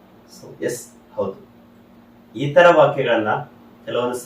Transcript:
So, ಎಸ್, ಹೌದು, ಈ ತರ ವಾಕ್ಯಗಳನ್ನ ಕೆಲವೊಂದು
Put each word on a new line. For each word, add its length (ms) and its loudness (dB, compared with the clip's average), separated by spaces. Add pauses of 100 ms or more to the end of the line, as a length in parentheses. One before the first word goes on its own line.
(340)
So, 120 -20 (220)
ಎಸ್, 140 -8 (340)
ಹೌದು, 220 -6 (960)
ಈ 120 -6 (100)
ತರ 100 8 (140)
ವಾಕ್ಯಗಳನ್ನ 520 0 (540)
ಕೆಲವೊಂದು 400 -6